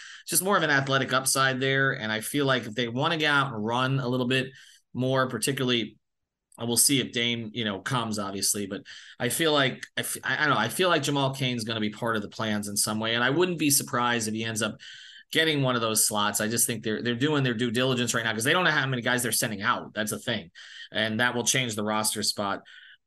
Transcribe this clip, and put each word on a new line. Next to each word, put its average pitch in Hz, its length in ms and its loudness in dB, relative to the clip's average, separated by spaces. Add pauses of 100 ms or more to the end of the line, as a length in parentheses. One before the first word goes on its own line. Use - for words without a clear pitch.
(280)
just 175 160 0
more 196 140 4
of 165 60 2
an 151 80 2
athletic 135 420 2
upside 131 460 2
there. 135 320 2
And 110 200 -4
I 110 100 -2
feel 143 260 0
like 127 180 2
if 107 80 -10
they 120 140 -2
wanna 147 300 0
get 151 140 2
out 139 220 2
and 107 100 -4
run 127 360 2
a 127 80 -2
little 127 200 0
bit 131 200 2 (480)
more, 131 340 2
particularly, 123 680 0 (600)
and 117 100 -6
we'll 117 100 2
see 135 220 4
if 101 120 -2
Dame, 117 420 -2
you 113 120 -4
know, 98 140 -2
comes, 110 380 -2
obviously, 101 480 -2
but 95 160 -8 (380)
I 123 100 0
feel 156 240 2
like, 131 320 2 (120)
I 120 40 -2
f-, - 220 -6
I, 131 120 -2
I 147 100 0
don't 139 100 4
know, 107 40 2
I 110 100 0
feel 185 200 2
like 160 140 2
Jamal 139 300 0
Cain's 123 300 -2
gonna 113 160 -4
be 107 120 0
part 113 240 -2
of 104 80 -2
the 95 40 -10
plans 104 400 -4
in 101 80 -8
some 107 240 0
way, 113 140 -2
and 120 100 2
I 127 60 4
wouldn't 175 300 2
be 151 100 2
surprised 120 580 0
if 107 60 -2
he 110 100 -4
ends 113 200 -2
up 110 140 -2 (540)
getting 151 320 2
one 127 100 4
of 120 80 0
those 110 260 2
slots. 104 340 0
I 107 60 0
just 117 200 2
think 110 160 -4
they're, 110 180 -2
they're 120 140 0
doing 143 280 2
their 120 120 0
due 120 160 0
diligence 131 420 0
right 117 100 0
now 117 80 0
'cause 110 120 -4
they 147 100 4
don't 180 120 2
know 160 40 4
how 147 160 2
many 131 160 -2
guys 123 220 0
they're 113 80 0
sending 107 320 -2
out. 107 320 -2
That's 107 160 -2
a 104 80 -6
thing, - 320 -6 (400)
and 110 300 -2
that 123 120 2
will 120 100 -2
change 123 300 0
the 107 100 -4
roster 107 380 0
spot 98 400 -2 (460)